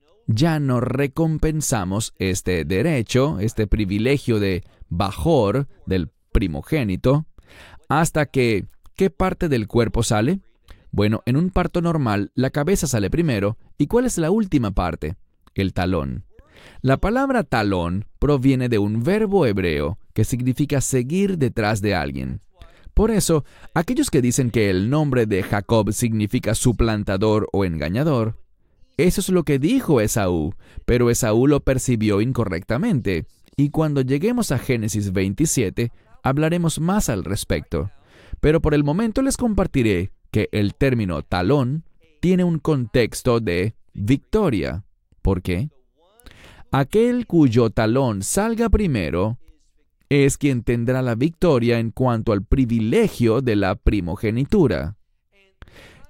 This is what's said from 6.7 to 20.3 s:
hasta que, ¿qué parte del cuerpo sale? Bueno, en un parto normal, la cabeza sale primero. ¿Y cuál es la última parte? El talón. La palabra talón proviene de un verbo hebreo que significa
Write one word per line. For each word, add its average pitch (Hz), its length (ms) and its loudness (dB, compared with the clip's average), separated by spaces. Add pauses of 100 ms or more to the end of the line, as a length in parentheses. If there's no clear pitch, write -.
hasta 156 380 0
que, 117 400 0 (280)
¿qué 190 160 0
parte 185 380 -4
del 117 200 -2
cuerpo 113 340 0
sale? 123 380 0 (500)
Bueno, 107 360 0
en 123 100 0
un 180 140 0
parto 175 300 -2
normal, 135 540 -2
la 131 160 0
cabeza 160 360 -2
sale 101 240 -2
primero. 113 480 0 (200)
¿Y - 80 0
cuál 247 200 0
es - 120 -4
la 160 120 0
última 185 400 0
parte? 85 460 -4 (380)
El 95 180 -2
talón. 90 520 -2 (560)
La 131 160 2
palabra 247 480 0
talón 98 600 -2 (120)
proviene 131 500 2
de 117 100 2
un 107 240 0
verbo 180 440 2
hebreo 85 520 0 (160)
que 107 100 2
significa 127 560 -2